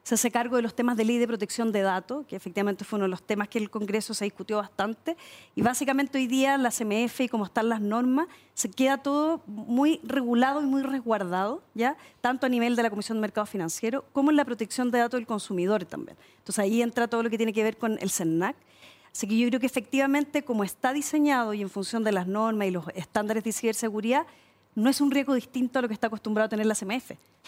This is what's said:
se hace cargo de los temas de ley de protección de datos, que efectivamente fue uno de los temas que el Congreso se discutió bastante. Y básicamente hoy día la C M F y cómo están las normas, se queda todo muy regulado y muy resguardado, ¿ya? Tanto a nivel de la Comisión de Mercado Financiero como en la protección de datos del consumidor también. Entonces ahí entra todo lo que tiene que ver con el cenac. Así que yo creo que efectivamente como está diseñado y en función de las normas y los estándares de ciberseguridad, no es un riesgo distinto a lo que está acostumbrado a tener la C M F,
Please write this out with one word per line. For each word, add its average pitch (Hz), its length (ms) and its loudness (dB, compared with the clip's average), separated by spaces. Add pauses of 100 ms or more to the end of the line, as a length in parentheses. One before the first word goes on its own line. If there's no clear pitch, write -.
se 233 120 0
hace 226 140 2
cargo 240 260 0
de 240 60 4
los 226 120 -4
temas 247 240 0
de 220 80 2
ley 240 100 2
de 240 100 2
protección 226 460 -2
de 202 80 2
datos, 196 460 -2
que - 100 -12
efectivamente 202 480 -4
fue 214 140 -4
uno 196 80 0
de 185 40 0
los 180 120 -8
temas 208 260 -2
que - 100 -4
el 214 120 -2
Congreso 214 420 -4
se 202 140 -4
discutió 202 320 -4
bastante. 214 580 -4 (380)
Y - 80 -2
básicamente 269 560 0
hoy 262 80 2
día 262 320 2
la 247 120 2
C - 120 -4
M 220 220 0
F 247 200 -2
y 240 40 0
cómo 208 180 -2
están 226 240 0
las 220 100 0
normas, 247 480 0 (240)
se - 180 -6
queda 262 280 2
todo 294 480 0
muy 240 580 0
regulado 254 560 2
y 285 60 0
muy 269 160 2
resguardado, 226 800 -2 (100)
¿ya? 247 240 0 (240)
Tanto 254 240 0
a 254 60 2
nivel 240 260 2
de 240 60 2
la 226 80 2
Comisión 208 260 -4
de 220 60 0
Mercado 208 240 -2
Financiero 220 640 -4
como 277 180 4
en 311 60 6
la 285 80 4
protección 240 460 -2
de 240 80 2
datos 240 200 2
del 226 80 -4
consumidor 190 600 0
también. - 320 -12 (180)
Entonces - 220 -6
ahí 220 240 2
entra 233 260 0
todo 233 140 0
lo 226 80 -2
que 220 80 0
tiene 220 160 0
que 220 80 2
ver 220 160 0
con 220 200 -2
el 196 120 -2
cenac. 175 460 0 (540)
Así - 160 -6
que 220 120 2
yo 240 100 4
creo 240 120 0
que 254 60 0
efectivamente 277 800 0
como 220 200 0
está 254 280 -2
diseñado 277 600 2
y 208 80 -4
en 190 80 -4
función 214 340 -4
de 214 80 2
las 180 140 0
normas 214 420 0
y 180 40 0
los 170 120 -4 (100)
estándares 214 480 -2
de 226 100 -2
ciberseguridad, 226 720 0 (480)
no 226 160 4
es 269 100 0
un 285 120 4
riesgo 277 220 2
distinto 247 440 -2
a 254 40 2
lo 240 60 0
que 214 60 -4
está 226 140 0
acostumbrado 214 380 0
a - 20 -10
tener 214 180 0
la 220 80 4
C 214 100 -4
M 196 120 -4
F, - 200 -10 (320)